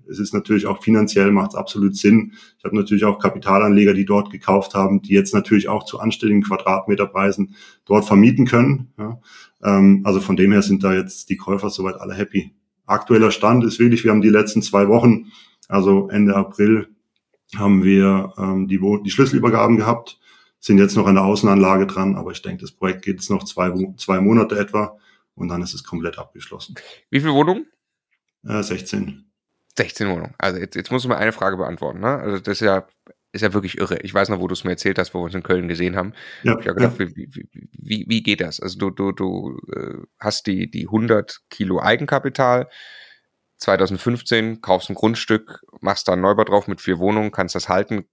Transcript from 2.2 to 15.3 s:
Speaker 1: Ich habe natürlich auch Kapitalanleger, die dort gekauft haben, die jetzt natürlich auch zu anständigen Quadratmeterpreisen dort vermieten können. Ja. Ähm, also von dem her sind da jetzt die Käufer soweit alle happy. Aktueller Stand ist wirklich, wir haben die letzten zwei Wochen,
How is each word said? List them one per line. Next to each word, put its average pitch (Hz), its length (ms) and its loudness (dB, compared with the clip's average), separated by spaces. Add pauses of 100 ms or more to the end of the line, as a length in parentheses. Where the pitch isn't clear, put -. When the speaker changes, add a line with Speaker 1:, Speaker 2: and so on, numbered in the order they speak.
Speaker 1:
Ich - 60 -18
habe 101 120 -4
natürlich 104 280 0
auch 101 140 2
Kapitalanleger, 101 760 4
die 98 100 0
dort 104 260 0
gekauft 98 440 -2
haben, 98 280 2
die - 100 -6
jetzt 98 220 2
natürlich 101 340 2
auch 104 160 -4
zu - 160 -12
anständigen 104 420 0
Quadratmeterpreisen 98 1120 -2 (320)
dort 104 200 2
vermieten 120 400 6
können. 131 520 2
Ja. 110 220 -10 (420)
Ähm, 98 420 6
also 98 160 2
von 95 160 -2
dem 98 160 4
her 101 100 6
sind 98 200 0
da 95 120 2
jetzt 92 340 -6
die 95 80 -4
Käufer 98 320 -6
soweit 95 320 -8
alle 95 140 -12
happy. 98 400 -6 (300)
Aktueller 110 460 4
Stand 117 340 2
ist 117 140 -2
wirklich, 117 260 4
wir 113 60 4
haben 104 120 4
die 107 80 6
letzten 104 320 2
zwei 101 260 2
Wochen, 117 380 4 (420)